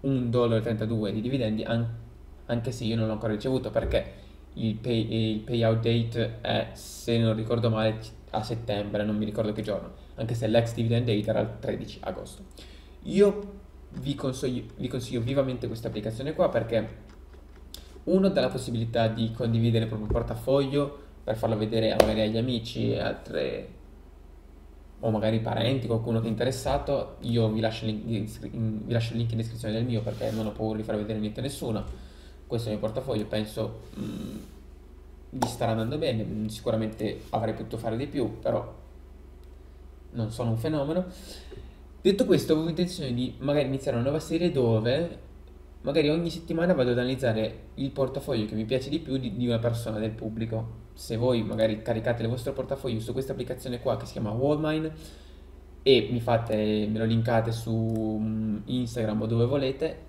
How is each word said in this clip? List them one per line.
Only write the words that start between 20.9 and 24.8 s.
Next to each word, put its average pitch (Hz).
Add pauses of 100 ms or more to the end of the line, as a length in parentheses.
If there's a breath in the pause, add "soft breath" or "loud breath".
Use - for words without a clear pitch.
per 113
farlo 113
vedere 110
magari 110
agli 110
amici 117
e -
altre, - (1300)